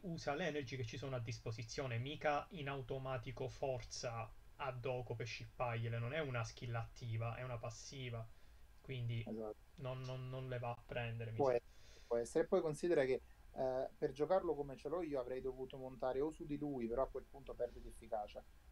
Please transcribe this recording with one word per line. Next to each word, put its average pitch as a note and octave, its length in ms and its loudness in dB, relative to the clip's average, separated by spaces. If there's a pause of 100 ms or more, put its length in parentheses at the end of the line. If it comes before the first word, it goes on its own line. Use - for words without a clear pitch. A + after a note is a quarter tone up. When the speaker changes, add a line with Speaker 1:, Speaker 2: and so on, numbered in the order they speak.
Speaker 1:
usa E3 320 0
le F3+ 100 2
energy C#3+ 300 -2
che B2+ 80 0
ci C3 120 -4
sono C3+ 200 -2
a B2 40 0
disposizione, A#2 800 -2
mica D3 520 2
in C#3+ 180 -4
automatico C3 800 -2
forza A2+ 840 -2 (280)
a C#3 100 0
Doko B2 460 0
per A#2 100 -2
shippargliele, A#2 720 0
non A#2 140 0
è D#3+ 80 2
una B2+ 240 2
skill A#2 320 -4
attiva, A2+ 580 -2
è - 80 -6
una B2+ 160 -2
passiva, A#2 640 -6 (560)
quindi A#2+ 460 0
Speaker 2:
Esatto. A2 300 -2 (200)
Speaker 1:
non, C3 260 -4
non, B2+ 260 -4
non C3 200 -4
le B2 120 0
va A#2+ 100 0
a A#2+ 160 -4
prendere, A#2 460 -2
mi A2+ 60 -4
Speaker 2:
Può C#3 100 10
Speaker 1:
sa. B2+ 60 10
Speaker 2:
essere, - 520 0
può A#2 100 4
essere. A#2+ 280 6
E - 20 -8
poi F#3 140 8
considera D#3+ 440 6
che, B2+ 180 4 (340)
eh, C3 320 4 (100)
per D3 140 2
giocarlo D#3 420 4
come C#3 220 -4
ce B2+ 120 -4
l'ho E3+ 140 0
io D3 160 0
avrei B2+ 220 0
dovuto C3 380 -4
montare C3 420 0
o D#3 100 4
su D#3+ 160 -8
di D3 120 -2
lui, C#3+ 280 0
però A#2+ 160 4
a C3 60 2
quel - 160 -6
punto C3+ 300 -12
perde A2+ 260 -2
di A2+ 80 -10
efficacia. A2 560 -6 (280)